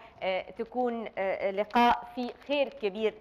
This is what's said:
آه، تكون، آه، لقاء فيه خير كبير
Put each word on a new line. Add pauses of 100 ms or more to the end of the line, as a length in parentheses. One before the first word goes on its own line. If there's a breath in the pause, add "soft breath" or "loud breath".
(240 loud breath)
آه، (100)
تكون، (120)
آه،
لقاء
فيه (160)
خير
كبير